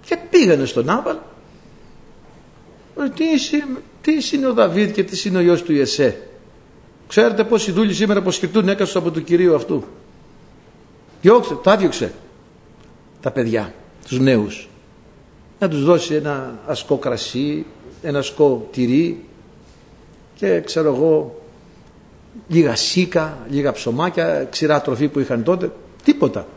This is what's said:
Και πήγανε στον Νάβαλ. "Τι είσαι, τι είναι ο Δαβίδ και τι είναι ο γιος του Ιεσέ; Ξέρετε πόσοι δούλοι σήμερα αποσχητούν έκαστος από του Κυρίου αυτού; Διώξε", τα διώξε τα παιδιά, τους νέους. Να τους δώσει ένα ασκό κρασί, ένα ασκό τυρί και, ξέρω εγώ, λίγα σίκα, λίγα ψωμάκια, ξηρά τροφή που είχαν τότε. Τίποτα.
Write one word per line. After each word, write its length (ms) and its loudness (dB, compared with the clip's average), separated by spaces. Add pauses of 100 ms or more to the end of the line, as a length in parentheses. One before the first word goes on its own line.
(100)
Και 80 -2 (120)
πήγανε 340 4
στον 200 -2
Νάβαλ. 320 -4 (2000)
"Τι 100 -4
είσαι, 420 0 (340)
τι 120 0 (200)
είναι 140 0
ο 60 0
Δαβίδ 380 2
και 140 0
τι 240 -6
είναι 100 0
ο 20 2
γιος 220 4
του 100 -2
Ιεσέ; 560 0 (800)
Ξέρετε 360 2
πόσοι 280 0
δούλοι 220 2
σήμερα 240 2
αποσχητούν 500 0
έκαστος 340 0
από 80 -2
του 140 -6
Κυρίου 300 4
αυτού; 300 -2 (1400)
Διώξε", 400 4
τα 140 4
διώξε 360 -2 (1080)
τα 100 -4
παιδιά, 440 -4 (340)
τους 100 -4
νέους. 500 0 (920)
Να 100 -2
τους 160 -2
δώσει 300 2
ένα 520 -6
ασκό 300 -2
κρασί, 680 -4 (360)
ένα 160 -2
ασκό 540 0
τυρί 520 0 (1120)
και, 260 0
ξέρω 340 0
εγώ, 460 0 (1080)
λίγα 280 2
σίκα, 640 -2 (120)
λίγα 220 -2
ψωμάκια, 800 -2
ξηρά 300 0
τροφή 280 -2
που 120 -2
είχαν 220 -2
τότε. 300 -2 (320)
Τίποτα. 420 0 (100)